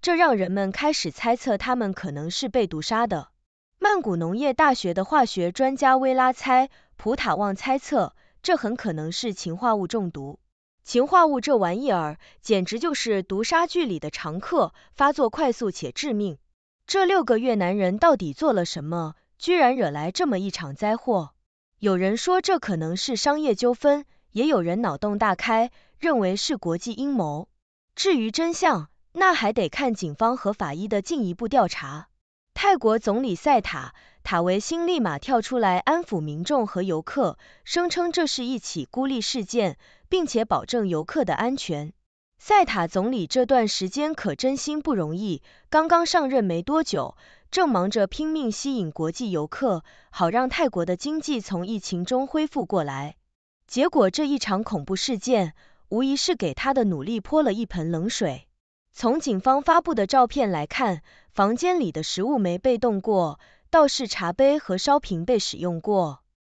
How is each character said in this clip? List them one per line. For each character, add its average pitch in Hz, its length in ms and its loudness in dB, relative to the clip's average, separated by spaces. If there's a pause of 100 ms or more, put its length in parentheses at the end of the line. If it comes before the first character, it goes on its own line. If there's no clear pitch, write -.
这 339 160 2
让 320 180 6
人 185 160 0
们 196 220 -2
开 302 220 0
始 - 160 -6
猜 233 260 -2
测 220 220 -2
他 254 180 -2
们 208 160 -2
可 175 180 -10
能 147 200 -8
是 254 180 -4
被 220 180 2
毒 156 160 -6
杀 226 240 0
的。 165 220 -4 (540)
曼 392 200 2
谷 202 120 -2
农 170 220 -2
业 269 160 0
大 277 220 4
学 175 180 -2
的 190 140 -2
化 294 180 4
学 180 280 -2
专 269 220 0
家 262 220 4
薇 262 160 2
拉 254 220 4
猜 262 340 2 (280)
普 240 200 -2
塔 196 180 -2
旺 196 220 -2
猜 - 220 0
测， 240 360 0 (280)
这 359 120 2
很 240 220 -2
可 208 160 -4
能 156 180 -6
是 220 220 -4
氰 175 240 -8
化 226 180 0
物 196 120 -2
中 190 240 -4
毒。 143 280 -14 (460)
氰 247 220 2
化 359 180 6
物 285 160 2
这 277 160 2
玩 190 240 0
意 277 100 -2
儿， 165 280 -2 (240)
简 190 240 2
直 214 120 -4
就 311 140 -2
是 214 300 -2
毒 190 200 -4
杀 339 240 2
剧 339 200 0
里 185 120 -4
的 151 120 -10
常 160 280 -8
客， 247 360 0 (180)
发 285 220 2
作 262 160 2
快 302 200 0
速 220 200 -2
且 135 220 -8
致 294 200 -6
命。 202 240 -4 (500)
这 381 200 2
六 359 180 4
个 220 140 2
越 240 160 0
南 196 240 0
人 190 180 0
到 320 200 6
底 160 180 -4
做 302 180 2
了 180 140 0
什 147 180 -8
么， 160 300 -6 (240)
居 359 180 0
然 262 180 4
惹 208 160 0
来 147 200 -4
这 359 160 0
么 220 120 0
一 190 120 -6
场 143 240 -10
灾 214 240 -2
祸？ 185 320 -2 (480)
有 196 180 2
人 190 220 0
说 370 240 2
这 370 160 2
可 190 180 -4
能 160 220 -4
是 240 180 -4
商 294 240 0
业 277 140 2
纠 240 180 2
纷， 285 320 2 (280)
也 233 140 0
有 277 140 4
人 175 220 -2
脑 165 160 -2
洞 208 180 -2
大 208 180 2
开， 226 360 0 (280)
认 302 200 2
为 190 180 0
是 254 220 -2
国 165 180 -2
际 233 160 -8
阴 269 180 -4
谋。 170 380 -4 (460)
至 381 200 2
于 220 160 0
真 330 220 0
相， 262 360 0 (240)
那 370 200 4
还 220 220 0
得 208 160 0
看 262 240 -2
警 156 200 -6
方 233 220 0
和 202 160 -2
法 151 220 -6
医 185 120 -8
的 302 140 -2
进 285 240 -2
一 175 80 -2
步 226 160 -6
调 220 180 2
查。 147 420 -10 (440)
泰 392 240 4
国 220 220 4
总 220 240 0
理 214 140 -2
赛 262 260 4
塔， 131 320 -10 (280)
塔 170 200 0
维 185 180 2
辛 339 260 -2
立 349 140 2
马 165 180 -2
跳 247 220 2
出 254 160 -4
来 190 220 2
安 320 240 2
抚 190 180 -4
民 151 240 -6
众 247 220 2
和 185 160 -4
游 175 180 -2
客， 202 380 -2 (260)
声 349 240 0
称 349 240 -2
这 339 140 0
是 262 180 -4
一 247 140 -4
起 - 260 -8
孤 262 220 -4
立 262 160 -2
事 - 240 -4
件， 202 320 -2 (320)
并 359 160 2
且 226 180 0
保 180 220 -2
证 226 200 0
游 160 160 0
客 262 220 -2
的 175 100 -2
安 247 220 -2
全。 151 380 -6 (440)
赛 403 280 4
塔 175 200 -2
总 190 260 0
理 202 140 -2
这 247 200 2
段 240 200 4
时 190 220 -4
间 294 260 -2
可 180 200 -4
真 262 240 0
心 294 240 -4
不 294 120 0
容 165 220 -2
易， 190 260 -4 (280)
刚 311 180 4
刚 339 160 6
上 330 240 2
任 254 160 2
没 175 180 -2
多 311 220 0
久， - 320 -6 (340)
正 349 200 2
忙 190 200 0
着 208 160 2
拼 311 240 -4
命 285 220 -2
吸 277 220 -4
引 180 160 -2
国 160 200 -4
际 220 200 -6
游 156 160 -2
客， 190 360 -2 (280)
好 175 180 0
让 247 220 0
泰 311 180 0
国 180 160 -2
的 180 120 -2
经 302 260 -4
济 269 180 -2
从 180 260 -6
疫 220 120 -4
情 180 260 -6
中 254 220 0
恢 311 200 -2
复 254 200 -4
过 175 180 0
来。 139 320 -8 (500)
结 277 220 2
果 220 220 4
这 302 160 -2
一 277 120 0
场 208 260 -2
恐 151 200 -6
怖 190 120 -4
事 240 200 -2
件， 196 380 0 (340)
无 220 140 0
疑 269 120 0
是 330 200 0
给 165 180 -4
他 269 220 -2
的 262 100 2
努 170 180 -2
力 214 180 -6
泼 311 220 2
了 226 120 2
一 226 100 -6
盆 170 260 -6
冷 170 200 -2
水。 143 380 -4 (440)
从 247 280 0
警 - 200 -2
方 269 220 2
发 339 180 4
布 339 140 -2
的 208 120 0
照 254 200 4
片 233 240 0
来 156 160 -2
看， 196 360 -2 (300)
房 208 220 2
间 359 240 0
里 196 140 -2
的 156 100 -6
食 - 220 -4
物 277 140 0
没 180 200 0
被 247 180 2
动 214 240 0
过， 180 380 0 (320)
倒 311 160 8
是 269 220 -2
茶 175 240 -4
杯 277 260 4
和 190 200 -4
烧 285 200 4
瓶 170 260 -6
被 226 140 2
使 - 200 -6
用 170 220 -4
过。 175 440 0 (320)